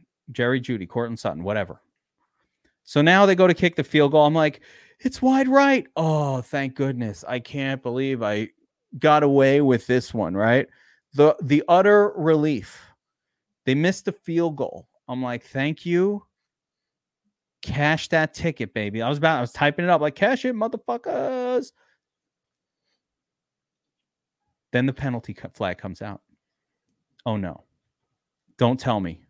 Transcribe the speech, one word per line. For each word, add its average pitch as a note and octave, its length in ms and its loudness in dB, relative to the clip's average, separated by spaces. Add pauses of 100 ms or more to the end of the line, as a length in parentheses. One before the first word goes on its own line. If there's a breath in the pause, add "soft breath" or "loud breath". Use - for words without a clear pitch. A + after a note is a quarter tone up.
(320)
Jerry B2 300 -2
Jeudy, A2 260 -8
Courtland A#2 320 -6
Sutton, E2+ 240 -6
whatever. G2 380 -6 (1000)
So - 180 0
now F#3 260 6
they F#3+ 80 4
go F#3 120 6
to F3 60 4
kick E3+ 220 0
the D3+ 80 -2
field C#3+ 280 2
goal. D3+ 140 6
I'm D3 80 2
like, D#3 280 0 (380 soft breath)
"It's - 220 -6
wide C4 260 2
right." C#4 480 4
Oh, D3+ 460 -2
thank C3+ 340 -6
goodness. B2 520 -6
I B2 120 -6
can't C3+ 440 -8
believe B2+ 400 -4
I G#2 260 -4 (480)
got D3+ 260 4
away C#3 380 4
with C3 260 2
this B2 260 -2
one, F#2+ 220 -4
right? A#2 320 2 (460 soft breath)
The, D3 280 6
the D3 260 2
utter G3+ 480 6
relief. D3+ 720 -2 (760)
They C3+ 100 2
missed F3 300 0
the G3 60 -2
field E3 440 -4
goal. - 320 -10 (200)
I'm B2+ 140 -8
like, A#2+ 220 -6
"Thank D3 420 -6
you. F#3 400 -2 (1400)
Cash D3 480 -2
that D#3 240 0
ticket, B2+ 400 -6
baby." G#2+ 300 -4
I B2 60 0
was D3 100 -2
about, D#3+ 180 0
I B2 40 -2
was B2 100 -6
typing D3 340 -2
it F3+ 60 2
up D#3 100 2
like, D3 140 -2
"Cash B3 300 0
it, B3+ 100 -2
motherfuckers." B3 1160 -6 (3000)
Then B2 140 0
the C3+ 80 -2
penalty B2+ 400 -8
co-, - 200 -16
flag F2+ 240 -6
comes F#2+ 240 -14
out. G#2 200 -14 (1040)
Oh A2 120 -2
no. F2+ 260 -10 (960)
Don't B2+ 220 2
tell A2+ 200 -2
me. E2+ 300 -8